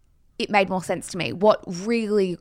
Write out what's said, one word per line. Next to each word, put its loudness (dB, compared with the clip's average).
it -4
made 2
more -4
sense -6
to -8
me. -4
What 4
really, 0